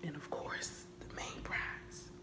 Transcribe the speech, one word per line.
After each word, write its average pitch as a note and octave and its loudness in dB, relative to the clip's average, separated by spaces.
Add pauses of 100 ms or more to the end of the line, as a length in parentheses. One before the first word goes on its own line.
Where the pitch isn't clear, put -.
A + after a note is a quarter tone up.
And D#3+ 2
of D3 -4
course, - 2 (140)
the - -4
main - 0
prize - 0 (140)